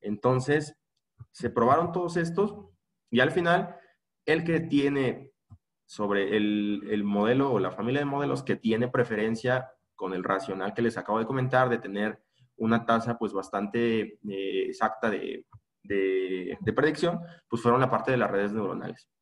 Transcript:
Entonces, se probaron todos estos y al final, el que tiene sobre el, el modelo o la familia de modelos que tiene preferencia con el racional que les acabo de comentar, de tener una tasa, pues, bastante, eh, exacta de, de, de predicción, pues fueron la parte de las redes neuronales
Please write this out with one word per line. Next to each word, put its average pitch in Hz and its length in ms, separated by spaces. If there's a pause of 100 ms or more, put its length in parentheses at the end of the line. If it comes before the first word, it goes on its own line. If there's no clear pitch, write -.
Entonces, 127 760 (540)
se - 180
probaron 147 440
todos 175 240
estos 175 360 (560)
y 117 120
al 147 100
final, 175 460 (480)
el 165 180
que 165 160
tiene 139 720 (540)
sobre 101 500
el, 104 540
el 104 160
modelo 117 480
o 107 60
la 92 120
familia 123 300
de 143 40
modelos 139 380
que 98 140
tiene 110 320
preferencia 113 840 (240)
con 92 180
el 90 120
racional 95 480
que - 80
les 117 160
acabo 104 220
de 113 60
comentar, 127 440
de 117 80
tener 104 440 (360)
una 117 280
tasa, 117 320
pues, 107 140
bastante, 104 880 (100)
eh, 95 380
exacta - 420
de, 95 360 (360)
de, 95 760
de 104 140
predicción, 156 480 (260)
pues 117 140
fueron 120 180
la 127 100
parte 117 220
de 127 60
las 107 120
redes 101 220
neuronales 92 580 (120)